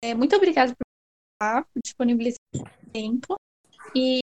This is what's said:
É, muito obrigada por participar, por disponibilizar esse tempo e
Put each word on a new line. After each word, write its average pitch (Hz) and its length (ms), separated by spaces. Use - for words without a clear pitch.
É, 233 120
muito 277 200
obrigada 320 380
por - 100
participar, 226 320
por 247 120
disponibilizar 240 560
esse - 100
tempo 226 440
e 254 340